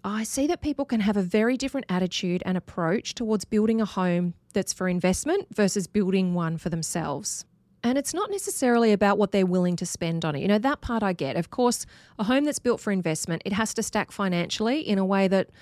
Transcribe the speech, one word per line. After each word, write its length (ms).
I 180
see 240
that 140
people 240
can 160
have 160
a 40
very 360
different 320
attitude 560
and 100
approach 580
towards 300
building 380
a 40
home 500
that's 180
for 160
investment 640
versus 320
building 480
one 240
for 120
themselves. 760
And 140
it's 160
not 160
necessarily 640
about 260
what 140
they're 140
willing 320
to 100
spend 360
on 120
it. 60
You 60
know, 120
that 220
part 200
I 120
get. 220
Of 140
course, 360
a 40
home 220
that's 140
built 200
for 120
investment, 520
it 100
has 200
to 100
stack 280
financially 680
in 200
a 60
way 220
that 220